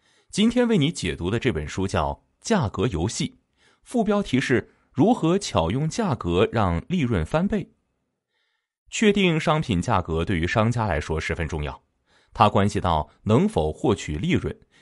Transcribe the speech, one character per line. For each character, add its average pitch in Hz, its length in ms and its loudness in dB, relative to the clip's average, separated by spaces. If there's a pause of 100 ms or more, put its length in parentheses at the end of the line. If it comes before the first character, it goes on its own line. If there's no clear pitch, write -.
(300)
今 214 180 2
天 240 180 2
为 226 120 2
你 143 120 2
解 80 240 -6
读 85 160 -4
的 113 80 -2
这 - 140 0
本 76 160 -6
书 95 180 -4
叫 80 220 0 (320)
《价 175 300 0
格 95 160 -2
游 - 200 -2
戏》， - 220 -4 (540)
副 233 200 -4
标 202 200 0
题 123 180 -2
是 - 320 0 (200)
“如 185 200 4
何 175 260 2
巧 87 320 0
用 135 160 -2
价 180 280 -2
格 87 360 2
让 92 380 0
利 185 120 -2
润 117 220 0
翻 165 240 0
倍”。 202 240 -4 (1160)
确 208 240 4
定 185 260 4
商 160 220 0
品 104 180 -2
价 98 220 0
格 82 240 -4
对 90 140 -2
于 80 80 0
商 110 260 2
家 117 140 -2
来 80 120 0
说 78 220 -4
十 80 140 -6
分 82 120 -4
重 76 160 -6
要， 69 200 -10 (500)
它 107 160 4
关 101 180 4
系 98 140 -2
到 82 260 0 (180)
能 117 220 4
否 80 240 -2
获 - 240 0
取 - 220 -6
利 151 140 -4
润， 120 280 -2 (240)